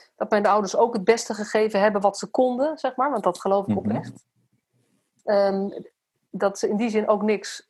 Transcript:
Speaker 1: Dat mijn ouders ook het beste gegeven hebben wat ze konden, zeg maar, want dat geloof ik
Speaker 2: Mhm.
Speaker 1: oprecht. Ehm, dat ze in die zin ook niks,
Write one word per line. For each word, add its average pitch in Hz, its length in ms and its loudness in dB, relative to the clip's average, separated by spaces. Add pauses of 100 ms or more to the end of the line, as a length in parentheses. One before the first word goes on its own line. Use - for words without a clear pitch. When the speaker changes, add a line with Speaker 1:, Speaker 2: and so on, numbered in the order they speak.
(160)
Speaker 1:
Dat 214 140 -6
mijn 208 160 2
ouders 202 300 2
ook 233 180 2
het 202 100 -2
beste 226 300 0
gegeven 214 460 0
hebben 202 220 4
wat 196 160 2
ze 190 100 -8
konden, 262 500 0
zeg 262 180 -4
maar, 269 160 0
want 220 120 -2
dat 180 160 0
geloof 196 280 2
ik - 80 0
Speaker 2:
Mhm. - 20 -2
Speaker 1:
oprecht. - 480 -6 (960)
Ehm, 196 460 2 (600)
dat 196 300 -2
ze 226 100 0
in 208 80 0
die 233 120 0
zin 214 180 0
ook 208 140 2
niks, 208 480 -4